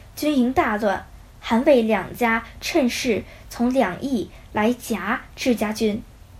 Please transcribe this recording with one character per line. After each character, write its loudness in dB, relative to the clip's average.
军 0
营 4
大 0
乱。 0
韩 0
魏 8
两 -2
家 0
趁 2
势 -2
从 0
两 0
翼 -4
来 2
夹 -4
智 2
家 -2
军。 -2